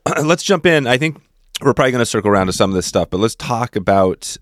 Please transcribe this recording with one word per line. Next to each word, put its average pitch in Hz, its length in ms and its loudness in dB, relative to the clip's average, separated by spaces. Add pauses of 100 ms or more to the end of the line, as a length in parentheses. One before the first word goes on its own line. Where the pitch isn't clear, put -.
<clears throat> 160 160 -2
let's 165 200 0
jump 180 220 0
in. 156 220 4
I 127 100 2
think 151 240 -4 (400)
we're 135 120 2
probably 131 200 2
gonna 120 120 2
circle 104 260 -2
around 95 160 2
to 92 60 -4
some 101 180 0
of 95 40 -2
this 90 100 -2
stuff, 87 240 -2
but 90 100 -4
let's 113 160 0
talk 120 420 -6
about, 95 640 0